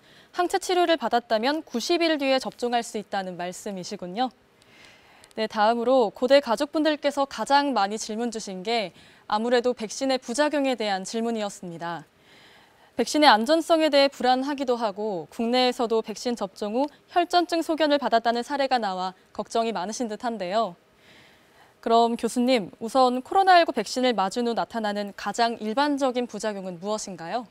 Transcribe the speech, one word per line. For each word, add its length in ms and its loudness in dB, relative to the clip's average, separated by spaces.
항체 280 0
치료를 380 2
받았다면 680 0
구십 360 -2
일 160 2
뒤에 220 2
접종할 440 -2
수 140 -10
있다는 400 -6
말씀이시군요. 920 -6
네, 100 -2
다음으로 680 2
고대 260 4
가족분들께서 840 0
가장 480 2
많이 240 0
질문 320 -6
주신 320 -10
게 320 -2
아무래도 440 2
백신의 460 -2
부작용에 560 0
대한 300 -4
질문이었습니다. 1000 -6
백신의 340 2
안전성에 580 4
대해 200 4
불안하기도 680 0
하고 540 -4
국내에서도 720 0
백신 340 -6
접종 380 -6
후 120 0
혈전증 540 0
소견을 340 2
받았다는 460 0
사례가 340 -2
나와 380 -4
걱정이 400 -4
많으신 360 -6
듯한데요. 680 -4
그럼 360 4
교수님, 600 0
우선 440 2
코로나 360 6
일구 140 4
백신을 400 0
맞은 340 -2
후 60 0
나타나는 640 -4
가장 420 -2
일반적인 680 0
부작용은 520 -8
무엇인가요? 720 -6